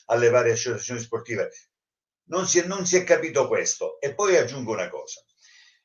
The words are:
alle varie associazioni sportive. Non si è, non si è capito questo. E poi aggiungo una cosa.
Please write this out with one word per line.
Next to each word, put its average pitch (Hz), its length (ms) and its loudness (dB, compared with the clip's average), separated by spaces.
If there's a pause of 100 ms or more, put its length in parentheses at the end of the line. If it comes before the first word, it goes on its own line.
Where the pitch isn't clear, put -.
alle 120 240 4
varie 120 220 6
associazioni 117 480 -6
sportive. 113 500 -6 (800)
Non 180 180 -4
si 175 140 2
è, 170 40 2
non 185 220 -6
si 185 100 4
è 180 80 2
capito 156 440 2
questo. 90 520 -4
E 143 140 -4
poi 196 240 4
aggiungo 123 340 -2
una 92 160 -4
cosa. - 320 -14 (640)